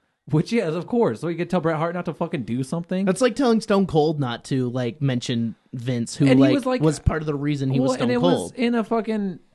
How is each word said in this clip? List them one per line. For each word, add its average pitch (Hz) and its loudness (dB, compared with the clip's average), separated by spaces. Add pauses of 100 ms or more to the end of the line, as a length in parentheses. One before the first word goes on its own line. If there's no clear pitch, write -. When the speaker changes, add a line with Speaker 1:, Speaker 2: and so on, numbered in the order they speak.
(260)
Speaker 1:
which, - 0
yes, 190 0
of 175 -6
course. 180 0
So 151 -6
you 170 -4
could 170 -6
tell 180 0
Bret 160 0
Hart 165 -2
not 175 -6
to 156 -6
fucking 165 -4
do 120 -4
something. 175 -4
Speaker 2:
That's 190 0
like 247 4
telling 233 2
Stone 196 2
Cold 151 2
not 120 -4
to, 127 -2
like, 123 -4
mention 120 -2 (160)
Vince, 120 -4
who, 143 2
Speaker 1:
And 131 6
he 135 8
Speaker 2:
like, 285 4
Speaker 1:
was, 262 -2
like, 254 0
Speaker 2:
was 156 2
part 160 0
of 156 -8
the 151 -2
reason 139 -2
he 135 2
Speaker 1:
well, 262 2
Speaker 2:
was 262 0
Stone 247 0
Speaker 1:
and 247 0
it 240 0
Speaker 2:
Cold. - 0
Speaker 1:
was - -
in 240 -2
a 226 0
fucking, 202 -4 (140)